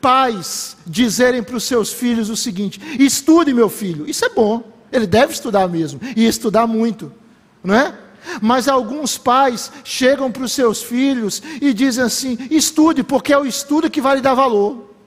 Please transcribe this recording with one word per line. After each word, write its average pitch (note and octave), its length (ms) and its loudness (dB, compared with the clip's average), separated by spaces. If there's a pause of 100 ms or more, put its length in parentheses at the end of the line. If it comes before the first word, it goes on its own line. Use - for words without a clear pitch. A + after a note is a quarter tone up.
pais B3+ 720 0 (100)
dizerem A#3+ 560 0
para B3 140 -10
os A3+ 80 -4
seus A#3+ 300 -2
filhos A#3 360 -2
o A3+ 60 -6
seguinte: G3 460 -6 (180)
"Estude, D4 540 4
meu A#3 160 4
filho." F3 360 -6
Isso D#4+ 200 -4
é B4+ 40 0
bom, A#3 320 0 (300)
ele A3+ 160 0
deve A3+ 240 4
estudar G3 380 0
mesmo, D#3 320 -4 (160)
e A3+ 100 4
estudar A3 400 0
muito, A3 460 -4 (500)
não F#3 100 0
é? D4 240 0 (440)
Mas A#3+ 260 2
alguns C4+ 500 -2
pais B3+ 540 0 (140)
chegam C4 440 0
para C4 140 -8
os A#3 80 -6
seus A3+ 320 0
filhos B3 580 -2 (200)
e C#4 120 2
dizem B3+ 300 0
assim: B3 340 -4 (140)
"Estude, D#4 520 2
porque - 280 0
é C#4 60 4
o C#4+ 80 0
estudo D4+ 440 -2
que D#4+ 120 -4
vai C4+ 160 2
lhe C4 40 -2
dar C4 120 2
valor. A#3 560 0 (180)